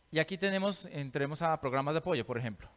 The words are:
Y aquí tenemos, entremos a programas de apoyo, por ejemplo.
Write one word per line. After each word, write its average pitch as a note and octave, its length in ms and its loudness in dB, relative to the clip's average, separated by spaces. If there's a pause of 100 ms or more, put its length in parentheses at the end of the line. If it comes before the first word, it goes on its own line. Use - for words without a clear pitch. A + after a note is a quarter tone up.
(120)
Y D#3 60 0
aquí D#3+ 220 2
tenemos, F#3+ 480 0
entremos C#3+ 560 -2
a D#3+ 180 2
programas C#3 320 2
de D#3+ 60 2
apoyo, D#3+ 260 0
por A#2 120 -4
ejemplo. A2+ 400 -6